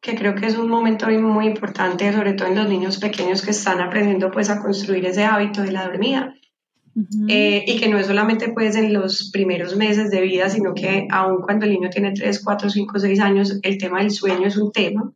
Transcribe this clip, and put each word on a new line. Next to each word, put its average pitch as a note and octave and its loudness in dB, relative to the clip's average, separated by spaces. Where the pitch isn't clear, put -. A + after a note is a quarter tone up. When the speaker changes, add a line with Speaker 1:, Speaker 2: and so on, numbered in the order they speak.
Speaker 1:
que A#3 -6
creo G#3 0
que G3+ -4
es A3 0
un A3+ 0
momento A3+ 2
muy A3 2
importante, G3+ -2
sobre G3+ 2
todo F#3+ -2
en F#3 2
los G#3 2
niños F#3+ 0
pequeños F#3+ -2
que - -4
están F#3+ 0
aprendiendo, G3 0
pues, G#3 -2
a G3+ -4
construir F#3+ -2
ese F#3 0
hábito G#3 0
de F#3+ -2
la F#3+ -4
dormida. C4 -2
Speaker 2:
Ujú. G#3 -2
Speaker 1:
Eh, G#3 2
y A3+ 0
que A3 2
no G#3 4
es F#3+ 0
solamente, A3 2
pues, G#3+ 0
en G#3+ 2
los G3 -2
primeros F3+ 0
meses G#3 2
de F#3+ 2
vida, F#3 2
sino G3+ 0
que F#3+ -2
aun F#3+ 2
cuando G#3 0
el G#3 2
niño F3+ 0
tiene G3 -2
tres, G3+ -2
cuatro, G3+ -2
cinco, G3+ -2
seis G3 2
años, G3 2
el G3 0
tema F3+ -4
del G#3 2
sueño F#3+ 0
es G3+ -2
un G#3 0
tema, G#3+ -2